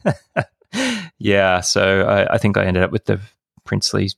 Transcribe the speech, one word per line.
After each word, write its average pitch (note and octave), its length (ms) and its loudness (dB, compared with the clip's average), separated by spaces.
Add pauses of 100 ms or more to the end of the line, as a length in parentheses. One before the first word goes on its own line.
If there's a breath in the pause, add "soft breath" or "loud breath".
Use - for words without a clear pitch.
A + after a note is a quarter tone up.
<laughs> - 1120 -6
yeah, F#2+ 440 2
so G2 440 2
I, G2 280 2
I A2+ 40 2
think G#2 200 2
I G2 80 2
ended F#2 180 2
up - 80 0
with - 140 -4
the G2+ 140 0 (460)
princely G2+ 520 -2